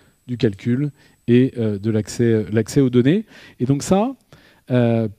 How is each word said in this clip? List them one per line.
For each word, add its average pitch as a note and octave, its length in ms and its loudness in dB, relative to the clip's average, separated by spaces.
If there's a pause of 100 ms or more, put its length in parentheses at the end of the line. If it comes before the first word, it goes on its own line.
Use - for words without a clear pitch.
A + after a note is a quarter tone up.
(260)
du B2 100 -8
calcul A#2+ 540 -2 (380)
et, B2 300 4
euh, G#2+ 200 -2
de G#2 120 -4
l'accès, G#2+ 600 0
l'accès A2+ 300 0
aux C3 100 2
données. C3+ 360 2 (340)
Et B2 60 -2
donc C#3 180 -2
ça, A3 320 0 (560)
euh, A#2 340 2 (120)